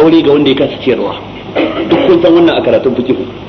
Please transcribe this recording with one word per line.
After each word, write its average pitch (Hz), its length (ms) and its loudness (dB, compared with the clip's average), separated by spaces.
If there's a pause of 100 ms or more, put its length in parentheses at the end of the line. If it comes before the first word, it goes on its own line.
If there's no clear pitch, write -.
aure 160 220 4
ga 143 80 2
wanda 143 180 2
ya 131 80 2
kasa 135 240 -2
ciyarwa. 101 320 -2 (760)
Duk 302 180 2
kun 185 140 4
san - 120 4
wannan 156 240 4
a 117 80 -2
karatun 120 320 0
fikihu. 123 240 -2 (280)